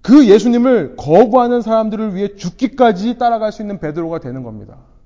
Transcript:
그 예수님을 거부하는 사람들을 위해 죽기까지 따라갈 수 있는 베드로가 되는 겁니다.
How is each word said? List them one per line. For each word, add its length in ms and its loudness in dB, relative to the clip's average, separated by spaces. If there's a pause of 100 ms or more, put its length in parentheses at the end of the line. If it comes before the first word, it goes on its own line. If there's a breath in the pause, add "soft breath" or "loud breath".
그 240 6
예수님을 720 2
거부하는 680 2
사람들을 540 -4
위해 180 -6
죽기까지 840 -2
따라갈 340 -2
수 100 -14
있는 160 -10
베드로가 400 -8
되는 240 -12
겁니다. 360 -18 (260)